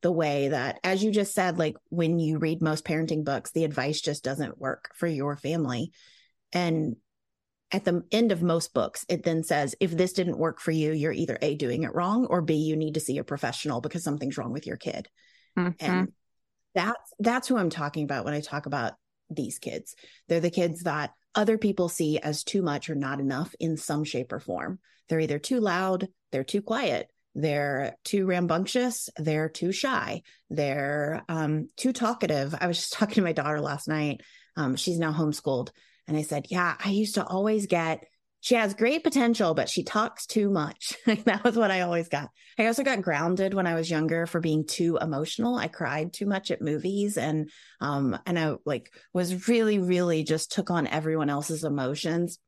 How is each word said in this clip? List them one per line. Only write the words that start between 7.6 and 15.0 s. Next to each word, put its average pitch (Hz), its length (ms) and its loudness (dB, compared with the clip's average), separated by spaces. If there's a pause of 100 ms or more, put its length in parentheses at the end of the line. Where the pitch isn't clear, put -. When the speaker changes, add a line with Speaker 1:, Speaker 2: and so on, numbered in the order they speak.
Speaker 1:
at 196 140 -2
the 175 260 2
end 226 200 4
of 170 100 0
most 170 320 0
books, - 360 -2
it 165 140 -2
then 160 200 2
says, 143 360 0
"If 180 120 2
this 180 220 -4
didn't 175 260 -2
work 160 200 0
for - 120 -2
you, 156 200 2
you're 156 200 0
either 139 300 -2
A, 147 140 0
doing 151 280 -2
it - 100 -4
wrong, 202 320 2
or 180 160 2
B, 156 140 2
you 156 220 0
need 156 160 -2
to 156 60 0
see 139 180 -4
a 143 60 -4
professional 135 580 -4
because 151 220 -6
something's 143 340 -4
wrong 123 160 -6
with 143 120 -8
your - 120 -8
kid." - 320 -8 (480)